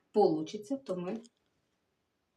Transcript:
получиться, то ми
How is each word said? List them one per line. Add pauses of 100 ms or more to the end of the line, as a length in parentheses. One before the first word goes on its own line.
(120)
получиться,
то
ми (1160)